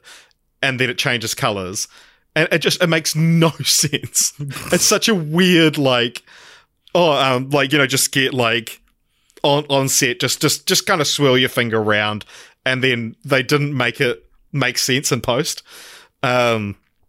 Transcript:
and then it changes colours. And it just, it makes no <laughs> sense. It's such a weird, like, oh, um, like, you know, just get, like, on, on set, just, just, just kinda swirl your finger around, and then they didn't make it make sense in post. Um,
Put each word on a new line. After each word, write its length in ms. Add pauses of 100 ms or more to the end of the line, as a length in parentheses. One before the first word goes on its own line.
(600)
and 180
then 120
it 80
changes 340
colours. 540 (480)
And 160
it 80
just, 240
it 40
makes 280
no 340
<laughs> 140
sense. 720 (380)
It's 140
such 240
a 60
weird, 640
like, 420 (720)
oh, 200
um, 360
like, 220
you 80
know, 80
just 240
get, 240
like, 440 (640)
on, 300
on 180
set, 300
just, 200
just, 280
just 180
kinda 180
swirl 320
your 140
finger 300
around, 460 (380)
and 200
then 320 (100)
they 160
didn't 340
make 240
it 240 (280)
make 280
sense 320
in 100
post. 400 (640)
Um, 520 (340)